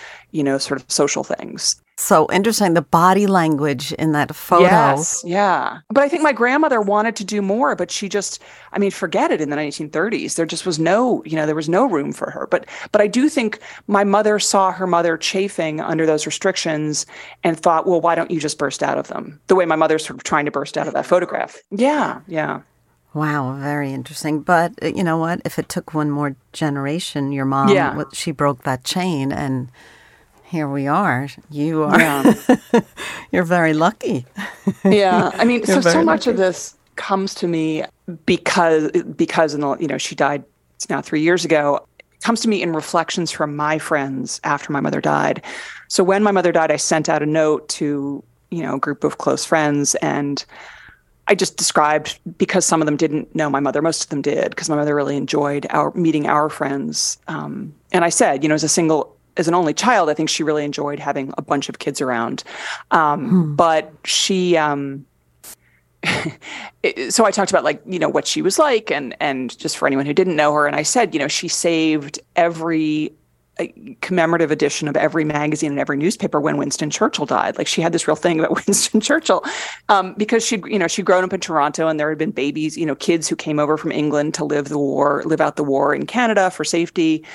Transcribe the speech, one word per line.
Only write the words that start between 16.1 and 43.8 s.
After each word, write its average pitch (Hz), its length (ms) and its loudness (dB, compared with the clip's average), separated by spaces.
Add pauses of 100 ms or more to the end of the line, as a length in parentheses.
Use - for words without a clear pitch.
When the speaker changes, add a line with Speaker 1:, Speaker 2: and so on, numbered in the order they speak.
Speaker 1:
restrictions 151 800 -2 (380)
and 165 160 0
thought, 160 260 4
"Well, 175 160 2
why 170 140 2
don't 165 160 -2
you 165 80 -2
just 147 180 -4
burst 139 240 -4
out 143 160 0
of 139 120 -6
them?" - 360 -12
The - 80 4
way 185 120 4
my 160 100 2
mother's 156 280 2
sort 131 140 -12
of - 60 -16
trying 147 220 0
to 147 60 -4
burst 143 280 -4
out 156 80 -2
of 139 80 -6
that 139 100 -2
photograph. - 500 0 (140)
Yeah, 240 580 0
yeah. 151 340 -4 (520)
Speaker 2:
Wow, 147 460 -2
very 143 340 -4
interesting. 147 480 -6
But, 170 300 2 (100)
uh, 160 60 -2
you 190 160 -2
know 165 140 0
what? 165 280 -4
If 160 140 -8
it - 100 -4
took - 240 -8
one 151 160 0
more 143 260 -2 (160)
generation, 143 800 -4
your 135 140 -2
mom, 135 240 2
Speaker 1:
Yeah. 170 200 4
Speaker 2:
w-, 143 240 -6
she - 180 -6
broke 143 320 0
that 127 220 -4
chain 156 460 -2
and 131 380 -4 (760)
here 156 220 -4
we 139 180 -4
are. 143 440 0 (200)
You 156 340 -2
are, 147 140 2
Speaker 1:
Yeah. 151 360 4 (500)
Speaker 2:
<laughs> - 480 -14
you're 175 140 2
very 165 260 2
lucky. 156 540 0 (580)
Speaker 1:
Yeah. 190 520 4
I 226 100 2
mean, 240 140 4
Speaker 2:
<laughs> - 80 -4
You're 190 100 4
Speaker 1:
so, - 40 2
so 175 120 4
Speaker 2:
very 165 100 4
Speaker 1:
much 320 240 2
of 220 80 2
Speaker 2:
lucky. 190 120 4
Speaker 1:
this - 280 -6 (220)
comes 196 380 -2
to 180 120 -2
me 160 380 -2 (400)
because, 165 640 2 (240)
because 160 380 2
in 147 80 -4
the, 139 160 -2
you 160 100 -4
know, - 100 -4
she - 160 -8
died 143 300 0 (460)
now 147 120 -2
three 151 200 -2
years 170 240 2
ago. 147 400 2 (140)
It - 220 -20
comes 226 200 0
to 226 80 0
me 202 120 0
in 165 120 -2
reflections 165 580 -2
from 147 240 -4
my 151 220 0
friends 135 640 -4